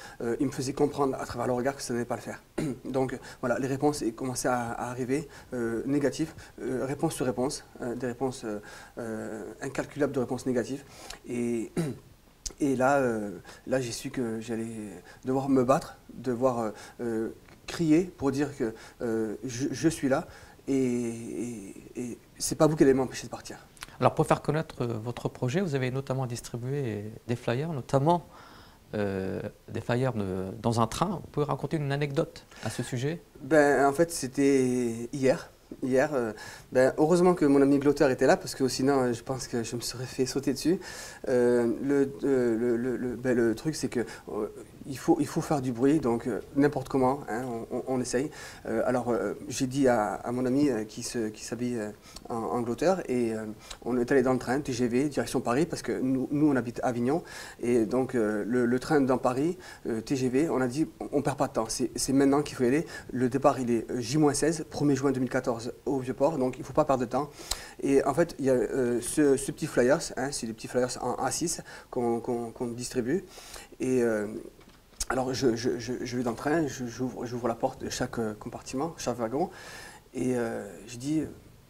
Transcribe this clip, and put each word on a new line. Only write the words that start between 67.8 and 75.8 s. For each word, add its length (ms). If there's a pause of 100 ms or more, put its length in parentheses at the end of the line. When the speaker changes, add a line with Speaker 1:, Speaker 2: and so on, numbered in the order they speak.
Speaker 1:
Et 200
en 120
fait, 240
il 60
y 40
a, 40
euh, 460
ce, 380
ce 140
petit 160
flyers, 500
hein, 140
c'est 160
des 60
petits 140
flyers 340
en 120 (100)
A 60
six 320 (300)
qu'on, 280
qu'on, 300
qu'on 160
distribue. 600 (540)
Et, 220
euh, 240 (840)
alors, 260
je, 200
je, 220
je, 240